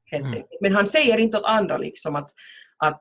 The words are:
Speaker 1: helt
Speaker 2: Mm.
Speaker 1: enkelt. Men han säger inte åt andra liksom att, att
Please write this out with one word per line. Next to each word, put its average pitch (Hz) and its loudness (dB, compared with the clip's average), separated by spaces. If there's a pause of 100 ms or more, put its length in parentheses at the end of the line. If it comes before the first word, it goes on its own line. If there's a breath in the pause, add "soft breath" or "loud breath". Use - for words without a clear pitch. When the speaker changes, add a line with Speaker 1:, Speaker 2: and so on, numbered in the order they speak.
(100)
Speaker 1:
helt 143 -4
Speaker 2:
Mm. 127 -4
Speaker 1:
enkelt. - -12
Men 196 2
han 208 2
säger 240 4
inte 220 2
åt 208 -4
andra 214 0
liksom - -6
att, 147 -8 (460 loud breath)
att 151 -2